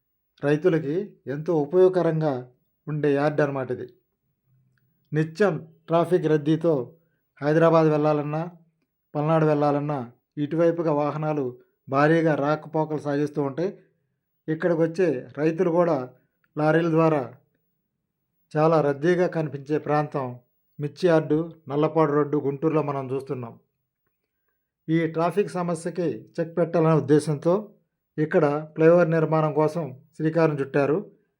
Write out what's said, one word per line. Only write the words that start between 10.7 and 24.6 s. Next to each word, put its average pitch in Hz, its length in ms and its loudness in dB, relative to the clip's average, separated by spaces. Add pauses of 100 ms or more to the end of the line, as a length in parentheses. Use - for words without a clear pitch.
వాహనాలు 147 520 -2 (440)
భారీగా 156 460 4
రాకపోకలు 151 720 -2
సాగిస్తూ 147 360 -4
ఉంటాయి. 151 280 -4 (800)
ఇక్కడికి 165 380 0
వచ్చే 165 220 0 (300)
రైతులు 165 320 0
కూడా 170 260 2 (600)
లారీల 156 400 2
ద్వారా 160 260 4 (1300)
చాలా 156 240 4
రద్దీగా 151 460 0 (100)
కనిపించే 143 500 -4
ప్రాంతం 147 400 -2 (520)
మిర్చి 147 300 -4
యార్డు, 151 300 2 (300)
నల్లపాడు 156 440 0
రోడ్డు 143 240 0 (100)
గుంటూరులో 156 360 -2
మనం 139 300 -6
చూస్తున్నాం. 123 420 -8 (1300)